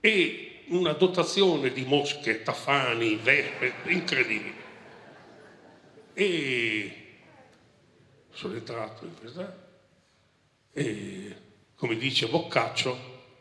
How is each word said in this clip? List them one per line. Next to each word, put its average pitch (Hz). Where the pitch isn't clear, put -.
e -
una 175
dotazione 170
di 131
mosche, 123
tafani, 120
vespe, 123
incredibile. 113
E 123
sono 98
entrato 110
in 85
questa 160
e, 101
come 117
dice 135
Boccaccio -